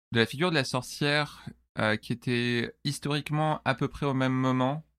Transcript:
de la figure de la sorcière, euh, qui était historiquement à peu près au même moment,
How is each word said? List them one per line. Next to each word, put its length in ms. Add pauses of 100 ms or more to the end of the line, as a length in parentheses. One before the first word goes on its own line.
(120)
de 80
la 60
figure 240
de 60
la 80
sorcière, 840 (340)
euh, 160
qui 160
était 720
historiquement 800
à 120
peu 120
près 180
au 80
même 200
moment, 500 (160)